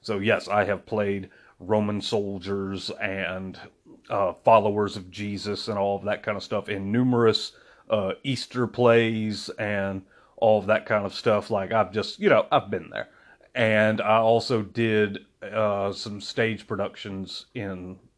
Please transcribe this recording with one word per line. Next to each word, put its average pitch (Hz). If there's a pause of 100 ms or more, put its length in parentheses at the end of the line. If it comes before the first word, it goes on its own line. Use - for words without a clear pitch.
So 104
yes, 98
I 101
have 95
played 101 (280)
Roman 104
soldiers 98 (100)
and, 95 (520)
uh, 98 (100)
followers 104
of 92
Jesus 101
and 104
all 101
of 95
that 101
kind 107
of 92
stuff -
in 98
numerous, 117 (360)
uh, 98 (100)
Easter 123
plays 113
and 98 (340)
all 110
of 95
that 110
kind 104
of 92
stuff. 107
Like, 98
I've 104
just, 104
you 202
know, 117
I've 143
been 85
there. - (460)
And 110
I 107
also 113
did, 104 (220)
uh, 101
some 104
stage 113
productions 95 (100)
in 92 (200)